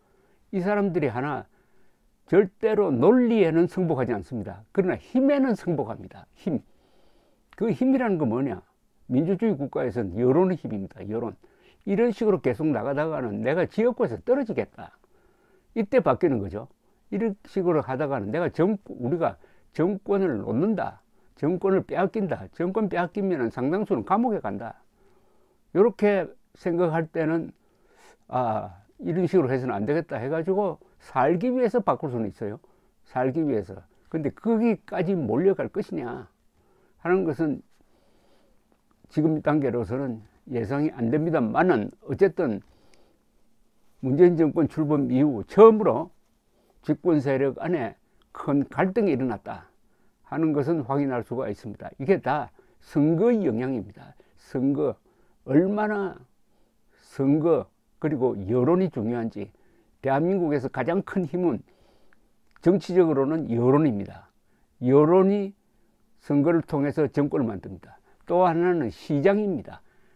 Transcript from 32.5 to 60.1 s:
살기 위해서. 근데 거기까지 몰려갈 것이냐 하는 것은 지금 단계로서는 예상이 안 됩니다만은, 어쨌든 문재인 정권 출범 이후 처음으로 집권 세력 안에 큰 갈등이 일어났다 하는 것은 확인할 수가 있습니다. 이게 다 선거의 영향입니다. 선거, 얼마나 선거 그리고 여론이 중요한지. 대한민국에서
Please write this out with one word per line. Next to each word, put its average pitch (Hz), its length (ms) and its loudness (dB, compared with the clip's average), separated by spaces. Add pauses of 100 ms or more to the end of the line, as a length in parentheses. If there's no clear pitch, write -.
살기 135 440 -2
위해서. 101 260 -2 (340)
근데 156 220 -4
거기까지 214 840 -2
몰려갈 143 540 0
것이냐 127 600 -8 (680)
하는 180 260 0
것은 156 360 -2 (1500)
지금 156 340 0
단계로서는 123 800 -2 (280)
예상이 131 420 -2
안 117 180 -4
됩니다만은, 151 800 0 (180)
어쨌든 147 540 0 (1400)
문재인 156 360 6
정권 156 320 2
출범 143 420 0
이후 127 360 0
처음으로 196 640 6 (720)
집권 151 380 0
세력 135 420 0
안에 147 340 -4 (360)
큰 139 360 -2
갈등이 190 420 0
일어났다 117 560 -4 (580)
하는 156 280 -2
것은 147 280 0
확인할 135 440 -2
수가 120 240 -6
있습니다. - 500 -12
이게 156 220 0
다 135 300 -4 (300)
선거의 170 640 2
영향입니다. 117 680 -6 (220)
선거, 139 600 -2 (480)
얼마나 202 760 0 (760)
선거 147 760 0 (300)
그리고 120 500 -2
여론이 151 420 2
중요한지. 113 640 -6 (480)
대한민국에서 147 680 0